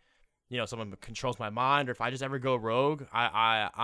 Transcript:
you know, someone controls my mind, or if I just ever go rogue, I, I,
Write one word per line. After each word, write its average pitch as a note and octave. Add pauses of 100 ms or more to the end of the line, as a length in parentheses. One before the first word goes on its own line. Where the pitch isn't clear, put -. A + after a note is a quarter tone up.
(480)
you B2
know, A2+
someone A2
controls A#2
my G#2+
mind, C3
or B2
if -
I A#2
just C3
ever C3+
go C3
rogue, C3
I, A#2
I, A2 (140)